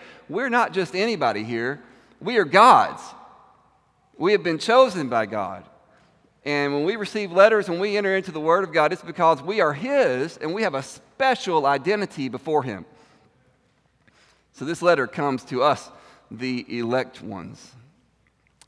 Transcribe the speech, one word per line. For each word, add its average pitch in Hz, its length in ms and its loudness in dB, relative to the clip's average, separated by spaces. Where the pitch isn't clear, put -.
we're 240 180 -4
not 233 240 0
just 180 220 -4
anybody 151 500 -2
here. 120 380 -6
We 226 160 -2
are 190 60 2
God's. 151 580 6
We 180 160 0
have 185 100 2
been 165 140 -2
chosen 196 540 4
by 113 160 0
God." 95 380 -8
And 143 260 -2
when 143 120 -2
we 208 120 -2
receive 208 340 -6
letters, 196 380 4
when 170 100 -4
we 208 200 -2
enter 196 180 0
into 185 160 -6
the 156 80 -8
Word 170 240 2
of 160 80 -12
God, 156 220 2
it's - 80 -12
because 160 400 0
we 202 180 -4
are 151 140 2
His 165 640 -2
and 160 160 -6
we 220 80 -4
have 190 100 -2
a 135 100 -4
special 190 840 -2
identity 143 640 -2
before 147 320 -2
Him. 107 240 -8
So 127 100 -12
this 160 160 -6
letter 165 260 4
comes 139 380 -4
to 123 180 -4
us, 139 280 0
the 123 340 -8
elect 120 420 -4
ones, 101 520 -16